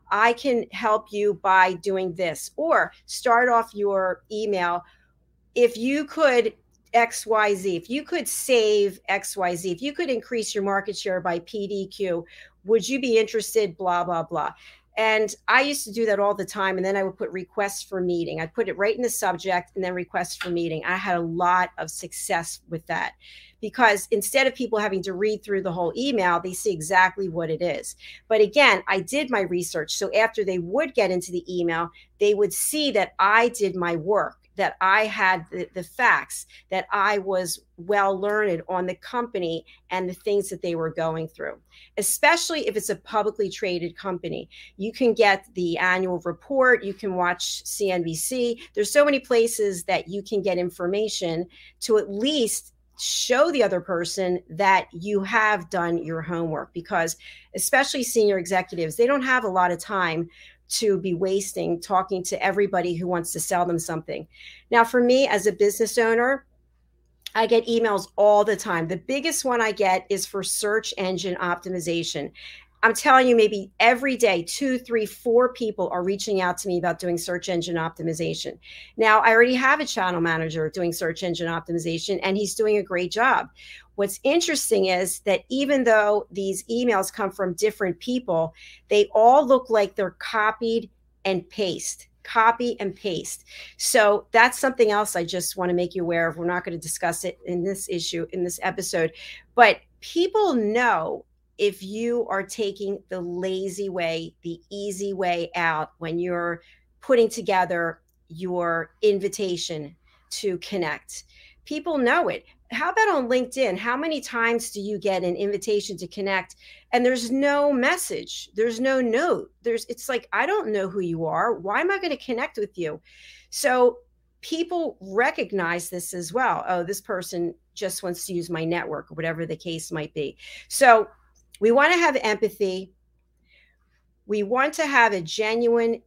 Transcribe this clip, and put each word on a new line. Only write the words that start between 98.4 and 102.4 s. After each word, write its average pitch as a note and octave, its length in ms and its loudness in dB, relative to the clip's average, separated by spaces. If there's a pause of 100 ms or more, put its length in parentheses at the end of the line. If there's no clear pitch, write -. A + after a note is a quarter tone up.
this F3 180 -6
episode, E3+ 520 -2 (420)
but A3 240 6 (180)
people F#4+ 560 0
know G#3+ 680 0 (320)
if G3 260 -2
you A3+ 460 -4
are G3 160 -2